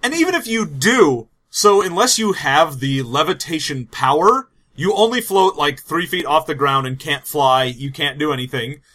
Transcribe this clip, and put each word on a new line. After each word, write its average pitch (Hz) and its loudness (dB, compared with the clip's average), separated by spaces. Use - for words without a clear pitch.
And 262 -2
even 339 0
if 320 -4
you 226 -2
do, 147 2
so 202 4
unless 185 0
you 214 0
have 147 0
the 135 -2
levitation 147 -4
power, 170 2
you 180 -2
only 226 2
float, 190 2
like, 143 -2
three 170 -4
feet 175 -4
off 151 2
the 156 -4
ground 135 0
and 131 -6
can't 151 -6
fly, 131 2
you 127 -8
can't 143 -6
do 151 -2
anything. 127 -8